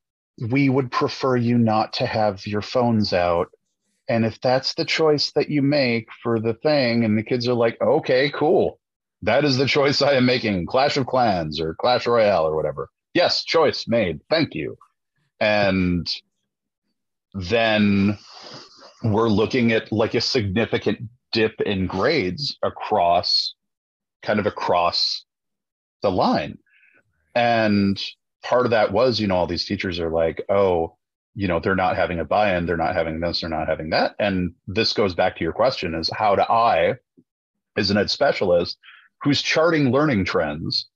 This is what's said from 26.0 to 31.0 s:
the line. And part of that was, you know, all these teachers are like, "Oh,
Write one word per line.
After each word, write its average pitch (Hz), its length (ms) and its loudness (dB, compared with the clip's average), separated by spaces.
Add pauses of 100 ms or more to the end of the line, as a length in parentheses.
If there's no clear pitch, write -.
the 98 100 0
line. 117 460 0 (760)
And 107 640 2 (440)
part 123 220 2
of 117 60 -2
that 107 200 2
was, 113 280 2
you 107 80 0
know, 92 100 0
all 87 100 0
these 85 180 -4
teachers 92 340 -4
are 82 120 -4
like, 82 380 0
"Oh, 92 480 0 (360)